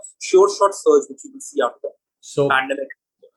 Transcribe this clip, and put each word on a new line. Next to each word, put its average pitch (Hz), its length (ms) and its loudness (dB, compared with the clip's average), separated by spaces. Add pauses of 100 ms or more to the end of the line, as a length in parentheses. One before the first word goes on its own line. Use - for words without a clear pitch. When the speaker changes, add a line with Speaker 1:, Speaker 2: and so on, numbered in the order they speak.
(200)
Speaker 1:
sure 190 280 4
shot 202 260 0
surge 147 360 2
which 135 120 -20
you 135 120 -20
will 135 60 -20
see - 220 -8
after - 220 -4
the 139 60 -12 (300)
Speaker 2:
So - 280 -4
Speaker 1:
pandemic. 135 400 -2 (480)